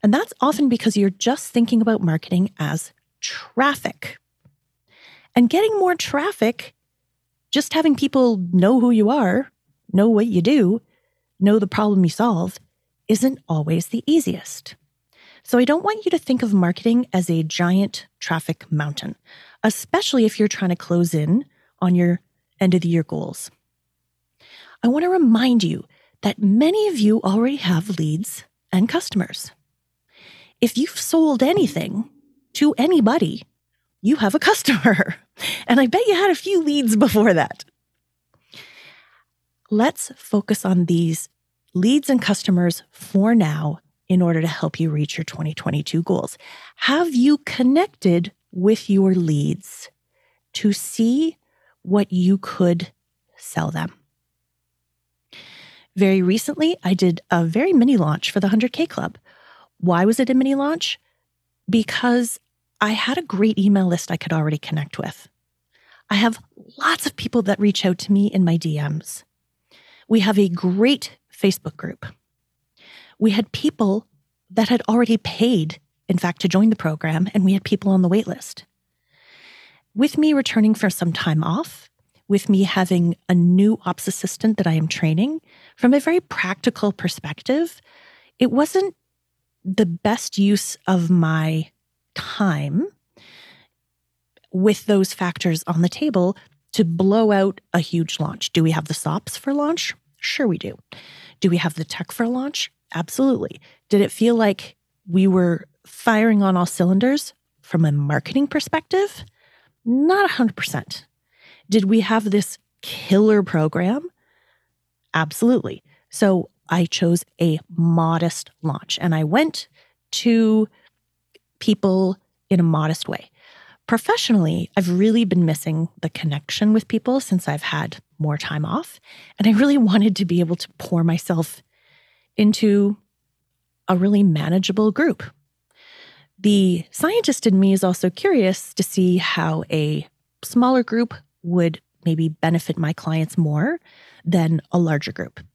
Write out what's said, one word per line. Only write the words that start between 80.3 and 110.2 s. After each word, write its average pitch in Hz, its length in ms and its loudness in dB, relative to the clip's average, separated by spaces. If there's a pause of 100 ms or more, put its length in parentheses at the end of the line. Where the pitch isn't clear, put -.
returning 220 400 2
for 208 160 0
some 170 220 -2
time 156 300 0
off, - 460 -6 (400)
with 202 220 0
me 196 140 4
having 180 520 0 (120)
a 180 60 2
new 185 520 4
ops - 220 -6
assistant - 500 -4
that 185 80 0
I 165 60 0
am 160 160 0
training, 190 520 -2 (360)
from 247 180 4
a 285 60 4
very 330 200 0
practical - 720 -4
perspective, - 880 -6 (580)
it - 120 2
wasn't 330 440 0 (720)
the 190 220 0
best 202 500 -4
use 202 400 0 (100)
of 180 220 0
my 160 600 0 (440)
time 160 720 -4 (1700)
with 196 340 0
those 196 260 2
factors 175 540 -4
on 170 160 0
the 180 60 2
table 196 480 -2 (360)
to - 120 2
blow 196 480 2
out 196 280 0 (120)
a 175 80 0
huge 165 400 -4
launch. - 320 -8
Do 165 100 2
we 160 80 2
have 156 160 -4
the 156 80 -8
sops - 420 -6
for - 160 -6
launch? 294 420 -4 (240)
Sure - 280 -4
we 185 120 0
do. - 200 -12 (600)
Do 190 100 2
we 175 60 0
have 165 180 -2
the 160 100 -8
tech - 280 -12
for 233 160 -4
launch? 254 420 -6 (240)
Absolutely. 233 640 -4 (280)
Did 202 120 2
it 202 120 0
feel 233 240 2
like 208 400 -2 (320)
we 190 180 2
were 180 400 2 (180)
firing 220 580 2
on 190 140 2
all 175 100 0
cylinders 196 680 0 (260)
from 165 240 0
a 151 60 2
marketing 147 560 -2
perspective? 339 800 -4 (600)
Not 311 400 2